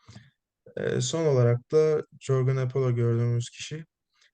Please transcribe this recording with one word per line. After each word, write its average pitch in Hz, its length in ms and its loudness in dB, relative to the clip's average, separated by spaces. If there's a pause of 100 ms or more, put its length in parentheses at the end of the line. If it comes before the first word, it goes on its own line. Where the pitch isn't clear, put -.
(760)
E, - 240 -2
son 160 260 -2
olarak 123 460 2
da 156 300 2 (180)
Jorgen 131 360 0
Apollo 127 380 -2
gördüğümüz 117 560 0
kişi - 340 -14 (500)